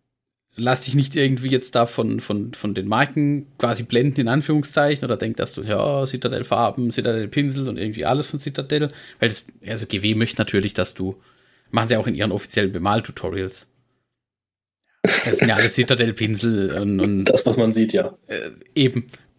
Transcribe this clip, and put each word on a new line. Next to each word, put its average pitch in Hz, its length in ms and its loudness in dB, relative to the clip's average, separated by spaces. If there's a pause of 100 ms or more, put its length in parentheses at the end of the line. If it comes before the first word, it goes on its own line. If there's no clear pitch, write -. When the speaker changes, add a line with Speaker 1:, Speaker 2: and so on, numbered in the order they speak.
(560)
Speaker 1:
lass 127 260 0
dich 127 120 -6
nicht 135 220 2
irgendwie 135 320 0
jetzt 131 260 -2
da 120 140 4
von, 110 320 -2
von, 104 340 -4
von 104 220 -6
den 98 120 -4
Marken 143 600 0 (100)
quasi 117 260 0
blenden, 131 380 2
in 113 60 2
Anführungszeichen, 147 760 0
oder 120 140 -2
denk, 113 200 -4
dass - 160 -4
du, - 100 -10
ja, 107 420 0
Citadel-Farben, 120 840 0
Citadel-Pinsel 131 760 -2
und - 80 -6
irgendwie 107 280 -4
alles 139 220 0
von - 120 -6
Citadel, 143 500 -2 (300)
weil 117 100 2
das, - 160 -6 (200)
also 110 220 -6
G 98 160 -4
W 107 100 4
möchte 113 260 0
natürlich, 101 360 0
dass - 180 -2
du, 95 260 -6 (520)
machen 113 160 2
sie 120 100 4
auch 107 80 0
in 110 80 -2
ihren 98 180 -2
offiziellen 101 400 -2
Bemaltutorials. 95 960 -4 (1600)
Das 117 140 2
sind 123 100 4
ja 110 60 4
alles 107 200 2
Citadel-Pinsel 113 960 2 (100)
und, 101 180 2
und 101 260 2
Speaker 2:
Das, - 200 4
was 120 120 2
man 113 140 4
sieht, 110 220 2
ja. - 200 0 (140)
Speaker 1:
äh, - 240 -8 (240)
eben. 127 320 2 (320)